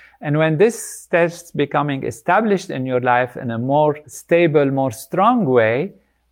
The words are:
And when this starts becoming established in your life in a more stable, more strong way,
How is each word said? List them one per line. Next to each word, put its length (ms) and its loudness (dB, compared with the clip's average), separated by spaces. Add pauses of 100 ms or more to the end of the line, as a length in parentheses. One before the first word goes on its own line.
(200)
And 200 -2
when 180 0
this 460 -2
starts 480 -2
becoming 540 -2
established 640 -2
in 160 -6
your 140 0
life 360 0
in 140 -8
a 80 -4
more 480 0
stable, 640 2
more 180 -2
strong 560 -2
way, 480 2 (380)